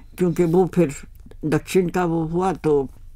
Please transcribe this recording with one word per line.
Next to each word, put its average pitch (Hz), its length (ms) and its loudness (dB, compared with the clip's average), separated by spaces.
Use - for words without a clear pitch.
क्योंकि 175 260 0
वो 175 300 4
फिर 160 200 2
दक्षिण 160 440 0
का 180 160 -2
वो 165 200 -2
हुआ, 175 280 -2
तो 143 360 0